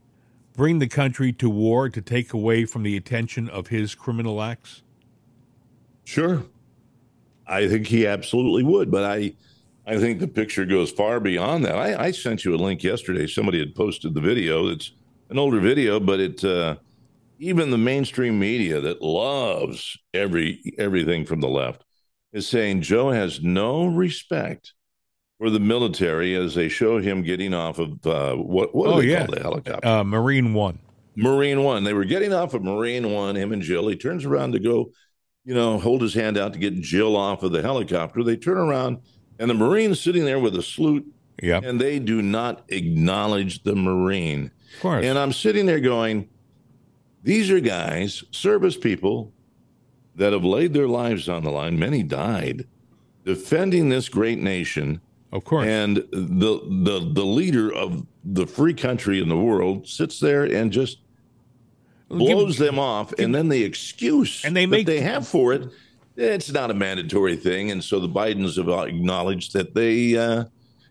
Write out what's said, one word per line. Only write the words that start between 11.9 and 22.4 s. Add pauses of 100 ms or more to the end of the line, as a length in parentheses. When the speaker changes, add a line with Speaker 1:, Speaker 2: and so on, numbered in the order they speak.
Speaker 2:
I
sent
you
a
link
yesterday.
Somebody
had
posted
the
video.
It's (380)
an
older
video,
but
it,
uh, (640)
even
the
mainstream
media
that
loves (160)
every,
everything
from
the
left (480)
is